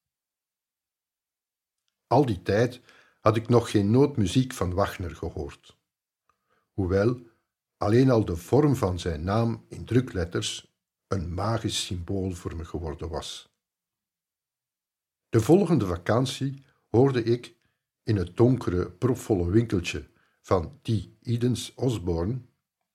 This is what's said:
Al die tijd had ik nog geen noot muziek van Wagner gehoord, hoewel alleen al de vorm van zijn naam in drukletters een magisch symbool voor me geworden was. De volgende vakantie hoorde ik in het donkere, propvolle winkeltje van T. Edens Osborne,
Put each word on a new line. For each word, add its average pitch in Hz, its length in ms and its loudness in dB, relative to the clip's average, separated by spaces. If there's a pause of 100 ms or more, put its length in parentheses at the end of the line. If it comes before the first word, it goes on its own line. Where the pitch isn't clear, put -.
(2000)
Al 135 180 4
die 104 160 -2
tijd 110 400 0 (380)
had 110 160 2
ik 110 120 -4
nog 120 240 4
geen 101 200 2
noot 143 260 4
muziek 127 360 0
van 90 200 -4
Wagner 90 420 -4
gehoord, - 640 -12 (1000)
hoewel 101 460 0 (560)
alleen 120 320 4
al 113 160 4
de 87 100 -4
vorm 131 400 2
van 92 240 -2
zijn 80 240 -6
naam 113 460 -2
in 85 160 -14
drukletters 110 920 -4 (320)
een 87 260 -4
magisch 107 520 -4
symbool 95 460 -6
voor 87 240 -10
me 80 100 -10
geworden 80 440 -10
was. - 440 -12 (1800)
De 117 120 4
volgende 143 440 4
vakantie 123 800 -2 (240)
hoorde 127 340 4
ik 117 320 -2 (480)
in 113 120 0
het 87 220 -4
donkere, 113 540 2
propvolle 110 580 0
winkeltje 95 600 0 (320)
van 87 400 0
T. - 80 -6 (320)
Edens 117 520 -4
Osborne, 98 680 -2 (540)